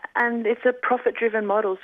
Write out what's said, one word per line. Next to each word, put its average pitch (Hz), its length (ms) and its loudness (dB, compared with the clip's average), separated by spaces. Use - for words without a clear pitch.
and 233 300 0
it's 233 180 0
a 254 80 4
profit-driven 233 720 0
model, 202 400 0